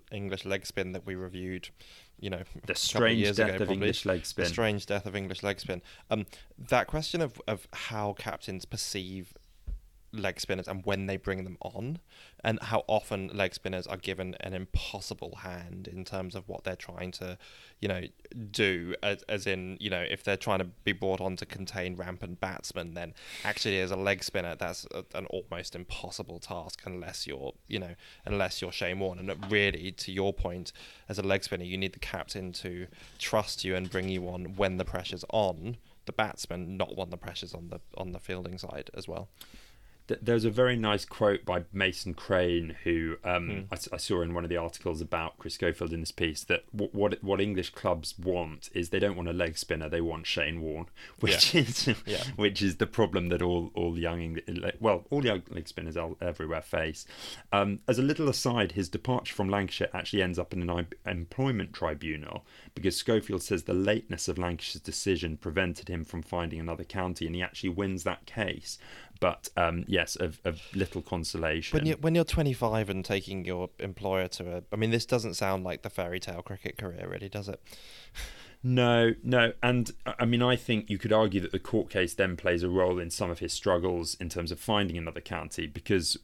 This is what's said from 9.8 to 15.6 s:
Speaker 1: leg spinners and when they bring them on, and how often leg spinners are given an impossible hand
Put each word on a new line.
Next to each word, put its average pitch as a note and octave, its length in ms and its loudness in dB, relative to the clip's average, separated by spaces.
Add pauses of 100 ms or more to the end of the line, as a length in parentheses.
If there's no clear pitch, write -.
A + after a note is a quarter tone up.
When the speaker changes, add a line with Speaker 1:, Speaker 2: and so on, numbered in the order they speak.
Speaker 1:
leg G2 240 -2
spinners F#2 280 -2
and F#2+ 180 -6
when G2 220 0
they F#2+ 100 -2
bring F#2+ 260 -2
them F#2 180 -10
on, C3 360 -6 (460)
and A2 180 0
how A2 260 0
often G#2 460 0
leg G2 220 0
spinners F#2 320 -6
are G2 100 -6
given F#2 440 -4
an F#2+ 120 -6
impossible - 880 -4
hand F#2 460 -10